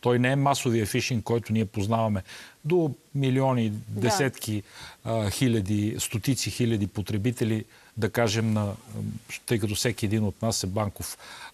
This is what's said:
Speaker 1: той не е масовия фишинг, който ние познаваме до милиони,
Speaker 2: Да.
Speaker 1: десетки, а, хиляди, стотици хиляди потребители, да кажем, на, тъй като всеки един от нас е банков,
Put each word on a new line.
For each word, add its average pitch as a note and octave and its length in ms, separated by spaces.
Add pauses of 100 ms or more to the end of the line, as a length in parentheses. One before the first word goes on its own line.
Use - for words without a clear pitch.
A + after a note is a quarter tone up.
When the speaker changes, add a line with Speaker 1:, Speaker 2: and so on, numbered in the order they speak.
Speaker 1:
той B2 180
не B2+ 120
е C#3 40
масовия C3+ 500
фишинг, A#2 380
който A#2 300
ние A2 120
познаваме G#2+ 580 (420)
до E3 260 (240)
милиони, C3 540
Speaker 2:
Да. G#2+ 320
Speaker 1:
десетки, A#2+ 640 (400)
а, A2+ 260
хиляди, G#2+ 720
стотици - 520
хиляди A2+ 360
потребители, A2 800 (320)
да G#2+ 120
кажем, A2+ 440
на, G#2 200 (720)
тъй A#2+ 140
като G#2 160
всеки A2+ 300
един G#2+ 180
от G2 180
нас A2+ 220
е G2 40
банков, G2+ 500 (360)